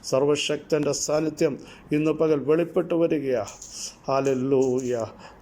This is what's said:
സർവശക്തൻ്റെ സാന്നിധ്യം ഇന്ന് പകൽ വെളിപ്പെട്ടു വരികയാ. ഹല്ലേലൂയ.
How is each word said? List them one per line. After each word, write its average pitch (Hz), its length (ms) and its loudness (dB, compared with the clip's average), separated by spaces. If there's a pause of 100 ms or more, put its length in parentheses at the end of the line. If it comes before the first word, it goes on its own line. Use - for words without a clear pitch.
(120)
സർവശക്തൻ്റെ 147 840 0 (100)
സാന്നിധ്യം 156 500 0 (420)
ഇന്ന് 151 240 2
പകൽ 156 280 4
വെളിപ്പെട്ടു 165 540 0
വരികയാ. 135 420 0 (640)
ഹല്ലേലൂയ. 131 960 0 (360)